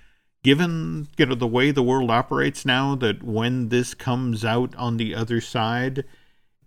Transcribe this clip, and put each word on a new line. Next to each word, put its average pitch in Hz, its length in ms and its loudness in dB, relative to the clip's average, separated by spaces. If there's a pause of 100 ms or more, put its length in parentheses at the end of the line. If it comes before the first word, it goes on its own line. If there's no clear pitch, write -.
(440)
given, 160 640 2 (100)
you 156 80 6
know, 127 100 0
the 120 120 -2
way 123 240 2
the 139 120 2
world 127 280 2
operates 135 540 0
now, 135 300 2
that 117 280 0
when 117 460 -2
this 123 240 0
comes 127 520 -2
out 120 300 0
on 117 220 -4
the 110 180 -4
other 117 260 -2
side, 123 640 -2 (640)